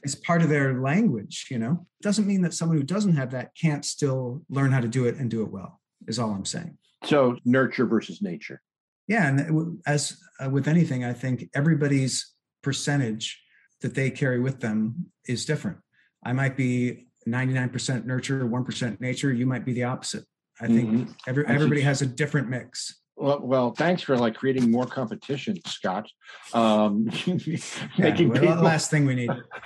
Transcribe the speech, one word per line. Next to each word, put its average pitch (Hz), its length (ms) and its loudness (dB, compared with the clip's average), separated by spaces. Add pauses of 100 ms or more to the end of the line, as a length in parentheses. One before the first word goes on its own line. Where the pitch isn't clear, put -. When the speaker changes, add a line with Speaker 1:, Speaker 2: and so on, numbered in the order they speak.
Speaker 1:
it's 139 120 -4
part 170 260 0
of 156 80 4
their 135 320 2
language, 135 680 0
you 127 80 -6
know. 127 280 -2 (160)
Doesn't 202 260 0
mean 196 140 2
that 165 120 0
someone 165 240 0
who 139 60 2
doesn't 185 320 2
have 131 160 -2
that 127 240 -8
can't 147 300 0
still 131 640 -2
learn 135 240 2
how 131 80 2
to 117 80 -2
do 123 160 0
it 117 100 0
and 123 160 -4
do 113 100 -2
it 95 100 -4
well, 92 280 -14 (260)
is 113 140 -4
all 110 120 -2
I'm 95 120 -4
saying. 82 340 -8 (280)
Speaker 2:
So 127 400 4
nurture 123 400 2
versus 101 360 -2
nature. 87 400 -8 (460)
Speaker 1:
Yeah, 196 220 2
and 135 80 2 (100)
w-, 160 300 0 (100)
as, 147 300 -2 (260)
uh, 135 60 -4
with 139 180 0
anything, 147 380 2
I 123 80 -4
think - 420 -6
everybody's 143 800 0 (280)
percentage 131 800 -4 (380)
that 123 160 -6
they 135 160 0
carry 127 300 0
with 131 180 -2
them 110 460 -2 (240)
is 120 160 -4
different. 143 320 -4 (480)
I 120 80 -4
might 135 240 -2
be 123 500 -2 (180)
ninety-nine 127 440 -2
percent 120 360 -4
nurture, 127 400 -2
one 123 200 -2
percent 117 340 -4
nature. 127 320 -2
You 123 140 0
might 127 180 -2
be 131 80 -4
the 123 140 -2
opposite. 127 400 -6 (360)
I 117 60 -2
think 117 220 4
Speaker 2:
Mm-hmm. 120 220 0 (140)
Speaker 1:
every-, 135 200 0
Speaker 2:
I - 60 -2
see. 143 40 4
Speaker 1:
everybody 147 280 4
has 143 180 2
a 143 40 2
different 131 440 -2
mix. - 480 -10 (180)
Speaker 2:
Well, 143 260 0
well, 123 300 2
thanks 175 300 2
for, 135 160 2
like, 117 180 2
creating 127 360 2
more 123 140 2
competition, 107 800 -6
Scott. 95 420 -4 (460)
Um, 107 640 4
<laughs> - 80 -6
Speaker 1:
Yeah, 165 320 -2 (400)
Speaker 2:
making 165 320 4
Speaker 1:
well, 120 120 2
the 175 60 6
Speaker 2:
people 170 160 4
Speaker 1:
last 160 260 4
thing 147 160 4
we 131 100 2
need. 120 140 -2 (360)